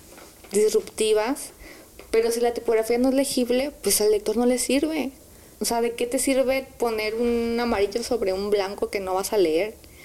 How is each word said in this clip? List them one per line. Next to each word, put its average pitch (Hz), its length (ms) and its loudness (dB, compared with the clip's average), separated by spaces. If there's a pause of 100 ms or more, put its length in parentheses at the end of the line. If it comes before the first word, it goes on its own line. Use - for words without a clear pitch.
(520)
disruptivas, 214 1000 0 (600)
pero 226 200 2
si 233 100 -2
la 240 140 0
tipografía 233 440 0
no 254 120 4
es 254 40 2
legible, 262 580 0 (100)
pues 202 180 2
al 208 100 4
lector 214 260 0
no 240 100 2
le 247 120 2
sirve. 277 540 -2 (480)
O 214 40 -4
sea, 233 180 0
¿de 233 120 0
qué 240 120 -2
te 262 120 -2
sirve 262 480 0 (120)
poner 220 360 -2
un 233 460 0
amarillo 233 420 0
sobre 202 300 0
un 202 180 -2
blanco 202 400 -2
que 208 100 -4
no 185 140 -4
vas 190 180 -2
a 214 60 2
leer? 180 360 2 (300)